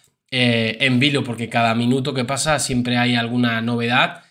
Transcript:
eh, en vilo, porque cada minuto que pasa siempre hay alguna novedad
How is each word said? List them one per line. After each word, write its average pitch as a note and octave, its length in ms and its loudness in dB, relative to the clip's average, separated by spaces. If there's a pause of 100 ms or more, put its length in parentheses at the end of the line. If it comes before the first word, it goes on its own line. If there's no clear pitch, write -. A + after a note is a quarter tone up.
(300)
eh, A#2 500 0
en C3 180 2
vilo, C#3 260 2
porque A2+ 240 -6
cada A#2 260 2
minuto B2+ 380 0
que B2+ 120 -2
pasa C3+ 340 -2
siempre B2 400 -2
hay B2 160 2
alguna A#2 480 0
novedad A#2+ 680 0